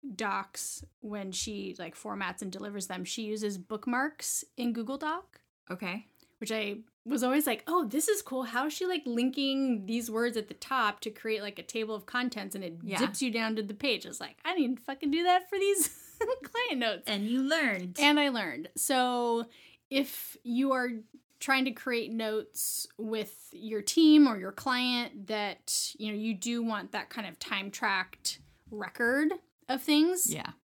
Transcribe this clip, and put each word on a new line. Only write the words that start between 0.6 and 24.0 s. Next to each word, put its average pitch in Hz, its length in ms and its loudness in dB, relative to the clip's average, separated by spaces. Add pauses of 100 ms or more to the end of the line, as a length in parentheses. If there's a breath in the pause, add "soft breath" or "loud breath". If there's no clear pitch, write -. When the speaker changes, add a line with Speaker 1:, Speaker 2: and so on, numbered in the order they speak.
Speaker 1:
when 208 320 -8
she, 196 480 -6
like, 175 160 -12
formats 196 460 -6
and 196 100 -8
delivers 202 360 -8
them, 180 180 -6
she - 180 -6
uses 214 340 -4
bookmarks 240 880 -4 (140)
in 240 160 -2
Google 233 240 -4
Doc. 320 420 -6 (320)
Speaker 2:
Okay. 185 340 -8 (340 soft breath)
Speaker 1:
Which 220 120 -6
I 214 260 -2 (260)
was 240 200 0
always 269 240 4
like, 240 180 -2
"Oh, 349 200 2
this 277 220 0
is 415 140 2
cool. 262 220 -4
How 240 240 0
is 302 60 -4
she, 370 120 -4
like, 359 220 0
linking 254 800 2
these 233 240 -2
words 233 260 0
at 214 120 -4
the - 40 -10
top 220 480 -2
to 226 80 -6
create, 214 320 -4
like, 202 160 -8
a 170 60 -12
table 220 320 -4
of 196 100 -10
contents 240 480 -4
and 196 100 -6
it 170 200 -8
Speaker 2:
Yeah. 190 160 -2
Speaker 1:
zips 247 240 0
you 254 80 0
down 220 240 0
to 214 80 -2
the 208 100 -6
page?" 220 320 0
I - 40 -10
was - 120 -10
like, - 240 -12
"I 330 80 -2
need 262 240 2
to - 60 -16
fucking 277 260 -4
do 330 140 2
that 359 260 4
for 392 80 -2
these 392 320 2 (300)
<laughs> 508 240 -2
client 466 360 -4
notes." 214 280 -2
Speaker 2:
And 208 200 -2
you 247 140 2
learned. 233 580 0
Speaker 1:
And 294 200 8
I 285 100 4
learned. 170 460 -4
So 240 720 2 (420 loud breath)
if - 540 -2
you 254 300 2
are 247 160 0 (500)
trying 262 260 2
to 262 60 0
create 233 400 -4
notes 220 720 -2 (140)
with 214 520 -6
your 214 300 -6
team 302 460 10